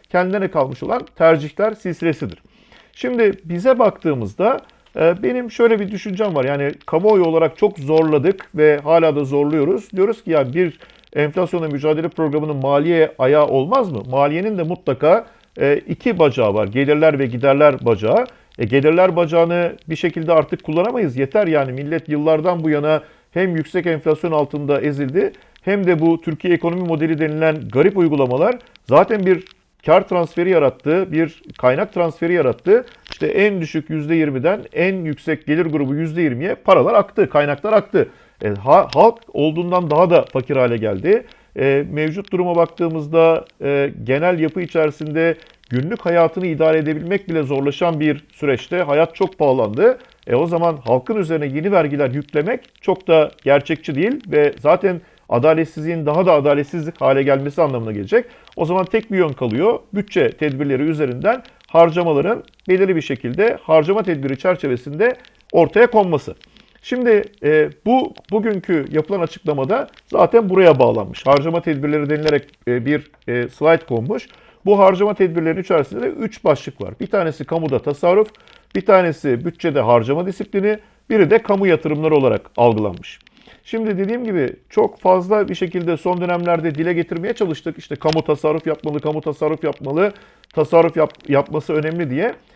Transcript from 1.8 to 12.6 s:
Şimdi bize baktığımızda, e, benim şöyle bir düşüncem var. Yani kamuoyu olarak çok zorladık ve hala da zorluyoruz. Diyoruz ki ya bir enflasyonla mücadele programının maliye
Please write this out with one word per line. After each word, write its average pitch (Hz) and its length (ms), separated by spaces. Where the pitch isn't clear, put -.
Şimdi 233 400
bize 180 340
baktığımızda, 156 840
e, 170 260
benim 247 280
şöyle 226 300
bir 202 100
düşüncem 202 440
var. 135 100
Yani 139 280
kamuoyu 185 380
olarak 160 340
çok 202 200
zorladık 156 760
ve 151 300
hala 160 320
da 147 80
zorluyoruz. 143 680
Diyoruz 208 320
ki 175 60
ya 139 220
bir 170 260
enflasyonla 160 520
mücadele 151 400
programının 151 480
maliye 147 640